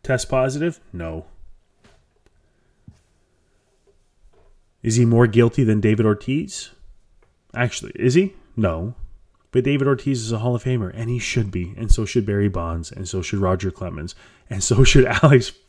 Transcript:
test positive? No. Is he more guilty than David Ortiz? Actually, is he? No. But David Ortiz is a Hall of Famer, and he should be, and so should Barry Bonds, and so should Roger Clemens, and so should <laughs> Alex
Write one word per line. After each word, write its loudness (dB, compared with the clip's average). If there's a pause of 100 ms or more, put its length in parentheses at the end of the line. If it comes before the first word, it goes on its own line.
test -4
positive? -2 (140)
No. -10 (3500)
Is 0
he 4
more 4
guilty 4
than 2
David 2
Ortiz? -4 (840)
Actually, -4
is 0
he? 2 (200)
No. -2 (560)
But 0
David 0
Ortiz -2
is -8
a -2
Hall 0
of -4
Famer, -4
and -8
he -4
should -2
be, -8
and -6
so 4
should -2
Barry 0
Bonds, -6
and -12
so -6
should -6
Roger 0
Clemens, -12 (360)
and -6
so 4
should 6
<laughs> 0
Alex 6 (160)